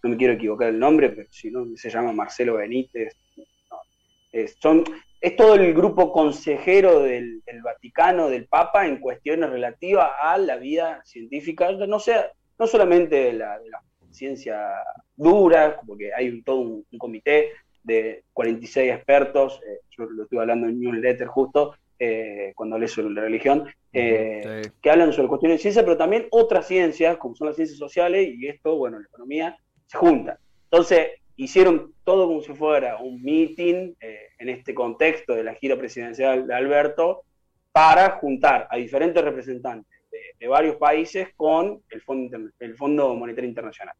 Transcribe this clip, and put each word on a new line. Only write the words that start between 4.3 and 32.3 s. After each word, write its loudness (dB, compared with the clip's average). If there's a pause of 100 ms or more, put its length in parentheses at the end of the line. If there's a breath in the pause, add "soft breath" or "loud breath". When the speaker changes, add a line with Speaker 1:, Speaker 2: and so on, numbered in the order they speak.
Speaker 1:
Eh, -4 (140)
son, 4 (340 loud breath)
es -2
todo 10
el 6
grupo 2
consejero 4
del, -4
del -18
Vaticano, 0
del -4
Papa, 2
en -4
cuestiones -4
relativas 0 (100)
a 0
la -2
vida -6
científica, -6
no -4
sea, -2 (280)
no 0
solamente 4
de 2
la, -8
de -20
la -18 (300)
ciencia -10 (560)
dura, 6
porque -12
hay -4
un, -10
todo -2
un, -8
un -18
comité 0 (300 loud breath)
de -4 (100)
cuarenta -2
y -18
seis 0
expertos, 0
eh, -14 (180)
yo -10
lo -12
estuve -4
hablando -2
en -4
newsletter -2
justo, 0 (240)
eh, -6
cuando -8
hablé -4
sobre -6
la -6
religión, 0 (260 loud breath)
eh, -2
Speaker 2:
Sí. -14 (120)
Speaker 1:
que 4
hablan 6
sobre 0
cuestiones 2
de -6
ciencia, 2
pero 2
también 0
otras 2
ciencias, 0
como -12
son -8
las -6
ciencias -6
sociales, 0
y -12
esto, -4
bueno, -6
la -20
economía, -10 (300)
se -16
junta. 2 (260)
Entonces, 2 (280)
hicieron 2 (100)
todo 2
como -4